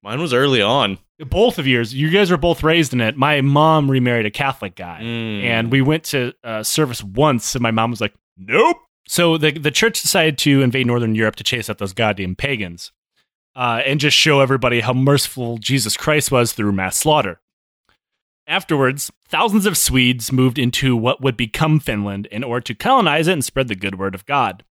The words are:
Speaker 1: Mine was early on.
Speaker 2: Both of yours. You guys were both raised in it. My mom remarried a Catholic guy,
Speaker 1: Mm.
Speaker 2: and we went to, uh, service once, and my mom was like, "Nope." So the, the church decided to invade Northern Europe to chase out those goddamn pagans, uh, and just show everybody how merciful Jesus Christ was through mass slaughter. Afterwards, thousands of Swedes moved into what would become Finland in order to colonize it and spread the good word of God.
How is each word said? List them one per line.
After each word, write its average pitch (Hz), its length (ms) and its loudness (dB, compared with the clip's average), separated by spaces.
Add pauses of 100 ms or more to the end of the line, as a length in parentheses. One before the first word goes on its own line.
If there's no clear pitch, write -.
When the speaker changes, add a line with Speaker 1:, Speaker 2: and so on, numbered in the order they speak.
Speaker 1:
Mine 110 180 -6
was 156 140 -2
early 131 260 2
on. 104 380 0 (200)
Speaker 2:
Both 185 400 0
of 139 80 -2
yours. 120 280 0
You 151 160 0
guys 190 200 4
were 180 60 4
both 165 260 0
raised 156 300 2
in 123 80 0
it. 113 160 0
My 143 240 2
mom 147 500 4
remarried 123 360 0
a 107 40 -2
Catholic 127 460 -6
guy, 87 260 -14
Speaker 1:
Mm. 113 420 -6
Speaker 2:
and 117 280 0
we 135 80 4
went 151 240 2
to, 127 300 -4 (100)
uh, 110 180 -8
service 123 400 -2
once, 120 520 0
and 127 80 -2
my 117 80 2
mom 113 200 0
was 113 120 -6
like, 104 100 -4 (240)
"Nope." 165 400 0 (320)
So 165 300 2
the, 151 140 2
the 147 180 -4
church - 320 0
decided 160 360 2
to 139 220 4
invade 131 260 0
Northern 120 280 0
Europe 110 220 0
to - 80 -16
chase 117 260 -4
out 104 80 -8
those 95 160 -6
goddamn 98 420 -2
pagans, 104 560 -8 (640)
uh, 120 300 -2
and 139 120 0
just 147 180 2
show 143 240 4
everybody 127 400 2
how 120 120 -2
merciful 131 640 0
Jesus 110 400 -2
Christ 151 340 0
was 120 220 2
through 104 200 -2
mass 95 260 -2
slaughter. 135 420 0 (1080)
Afterwards, 147 640 -2 (160)
thousands 196 400 2
of 180 100 0
Swedes 123 540 2
moved 127 280 2
into 123 380 0
what 117 240 -2
would 127 160 -2
become 151 440 0
Finland 101 500 -6
in 110 140 -8
order 120 180 -4
to 117 140 -10
colonize 170 500 2
it 185 60 2
and 147 120 -2
spread 135 220 -2
the 110 80 -6
good 95 240 -8
word 98 160 -4
of 90 100 -14
God. 117 400 -2 (100)